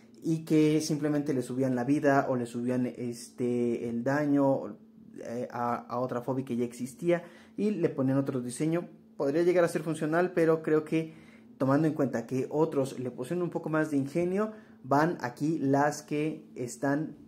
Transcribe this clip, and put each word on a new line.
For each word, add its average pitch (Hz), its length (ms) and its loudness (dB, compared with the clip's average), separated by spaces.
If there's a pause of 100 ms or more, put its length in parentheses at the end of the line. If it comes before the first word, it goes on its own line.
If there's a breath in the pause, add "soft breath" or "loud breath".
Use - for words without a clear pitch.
(220 loud breath)
y 160 220 0
que 156 380 4
simplemente 147 520 0
le 127 80 0
subían 131 320 0
la 123 120 -2
vida 139 420 4
o 131 80 0
le 120 120 -2
subían, 123 380 -2
este, 120 1040 -2
el 117 160 -4
daño, 139 760 2 (460)
eh, 120 280 -6
a, 120 240 -2
a - 240 -6
otra 127 220 -4
fobi 131 220 -2
que 123 140 -4
ya 120 80 0
existía 170 580 -2 (320 loud breath)
y 208 160 0
le 165 160 0
ponían 135 300 0
otro 135 240 -2
diseño. 156 480 -4 (260)
Podría 147 280 0
llegar 175 200 4
a 165 60 2
ser 165 140 -4
funcional, 165 500 0
pero 160 300 2
creo 156 200 2
que 160 300 -2 (440 loud breath)
tomando 143 300 4
en 143 60 0
cuenta 120 320 -2
que 127 240 -2
otros 147 500 0
le 127 100 -6
pusieron 131 320 -4
un 170 100 -2
poco 165 180 -4
más 156 200 0
de 143 80 0
ingenio, 175 540 0 (320 loud breath)
van 147 380 2
aquí 151 380 -2
las 139 420 2
que 151 440 -4 (100)
están 139 600 -2 (120)